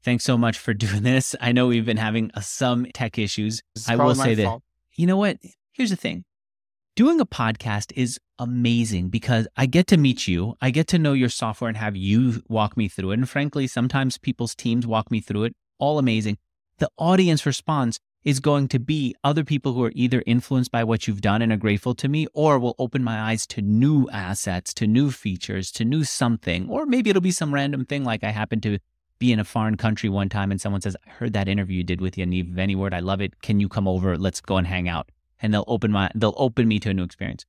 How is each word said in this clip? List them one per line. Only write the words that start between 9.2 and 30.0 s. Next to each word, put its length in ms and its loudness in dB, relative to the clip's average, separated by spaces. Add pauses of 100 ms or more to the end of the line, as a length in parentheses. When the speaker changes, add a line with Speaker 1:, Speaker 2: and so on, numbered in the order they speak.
Speaker 1:
I 100 2
get 220 4
to 80 8
meet 300 4
you. 340 0
I 120 2
get 160 0
to 100 2
know 140 4
your 160 2
software 400 -4
and 80 -6
have 180 -4
you 540 2
walk 280 0
me 120 0
through 240 -4
it. 20 0
And 140 0
frankly, 400 -2
sometimes 500 -2
people's 380 -6
teams 280 -2
walk 240 -2
me 120 -2
through 240 -4
it. 100 -4 (240)
All 220 0
amazing. 380 0 (400)
The 200 -2
audience 480 4
response 540 -2 (240)
is 160 2
going 280 2
to 120 0
be 420 -2
other 220 2
people 300 -2
who 100 0
are 100 -2
either 320 2
influenced 460 0
by 100 0
what 240 0
you've 140 -2
done 200 2
and 120 2
are 40 2
grateful 380 0
to 140 -4
me, 260 0
or 240 4
will 220 -2
open 240 -2
my 260 -4
eyes 180 -2
to 140 -6
new 480 4
assets, 640 -6
to 140 0
new 240 2
features, 580 -6
to 140 -6
new 180 0
something. 680 -2
Or 160 -4
maybe 260 0
it'll 120 2
be 80 2
some 240 -4
random 300 -2
thing, 180 -6
like 220 -4
I 60 -2
happened 340 -4
to 160 0 (400)
be 100 4
in 80 2
a 60 0
foreign 320 -2
country 320 -2